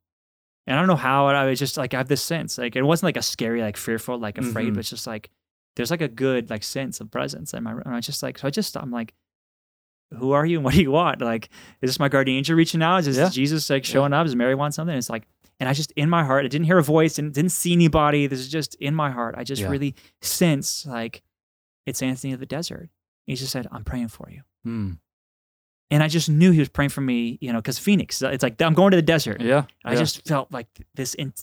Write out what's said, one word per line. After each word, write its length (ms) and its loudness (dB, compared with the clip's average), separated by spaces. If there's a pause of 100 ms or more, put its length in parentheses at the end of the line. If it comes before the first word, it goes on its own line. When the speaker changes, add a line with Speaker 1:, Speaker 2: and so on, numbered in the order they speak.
(640)
Speaker 1:
And 100 0
I 60 4
don't 60 4
know 100 6
how, 320 4
and 80 4
I 80 2
was 140 2
just 180 -2
like, 160 -4
I 40 -2
have 120 -2
this 120 2
sense, 360 -6
like, 180 -6
it 60 0
wasn't, 240 4
like, 120 0
a 40 -4
scary, 400 -2
like, 160 -4
fearful, 400 -6
like, 200 -8
afraid, 280 -4
Speaker 2:
Mm-hmm. 80 0
Speaker 1:
but 80 -2
it's 80 -8
just, 180 -10
like, 220 -10 (480)
there's, 140 -4
like, 100 -2
a 80 -2
good, 400 -2
like, 140 -8
sense 360 -8
of 100 -14
presence 440 -8
in 100 -8
my 80 -8
room. 140 -10
And 100 -8
I 60 -6
just, 200 -8
like, 160 -8
so 100 -6
I 40 0
just, 240 -4
I'm 160 -10
like, 220 -10 (1040)
"Who 140 0
are 140 4
you 120 0
and 80 -2
what 80 2
do 80 8
you 100 2
want? 300 2
Like, 260 -4 (340)
is 100 0
this 80 -4
my 100 2
guardian 300 2
angel 180 0
reaching 260 2
out? 160 4
Is 60 0
this 120 0
Speaker 2:
Yeah. 120 4
Speaker 1:
Jesus, 400 0
like, 180 0
Speaker 2:
Yeah. 60 -4
Speaker 1:
showing 180 4
up? 140 4
Does 100 -2
Mary 200 2
want 180 -2
something?" 240 -4
It's 120 -6
like, 160 -10 (360)
and 80 -2
I 40 0
just, 200 -4
in 160 0
my 160 2
heart, 180 2
I 60 -4
didn't 160 -2
hear 140 4
a 40 6
voice 340 2
and 160 -6
didn't 200 2
see 180 -2
anybody. 560 4
This 120 -4
is 100 -10
just 260 -6
in 180 -4
my 160 -2
heart. 280 -6
I 80 -10
just 160 -6
Speaker 2:
Yeah. 80 -2
Speaker 1:
really 260 -4 (260)
sense, 640 0
like, 380 -10 (640)
it's 180 -8
Anthony 300 -4
of 80 -10
the 40 -12
Desert. 440 -10 (360)
He 100 -6
just 180 -8
said, 180 -8
"I'm 140 -14
praying 240 -6
for 200 -18
you." 120 -20 (260)
Speaker 2:
Mm. 320 -6 (880)
Speaker 1:
And 140 4
I 60 2
just 200 0
knew 220 8
he 80 8
was 80 4
praying 220 0
for 100 -6
me, 400 -2
you 140 -6
know, 80 -2
'cause 180 -6
Phoenix, 420 0
it's 220 -2
like, 180 0
"I'm 120 4
going 180 8
to 60 8
the 40 8
desert." 380 0
Speaker 2:
Yeah, 240 4 (220)
Speaker 1:
I 80 -4
Speaker 2:
yeah. 60 2
Speaker 1:
just 280 -2
felt 240 -2
like 160 -10 (280)
this, 180 -6
in, 300 -8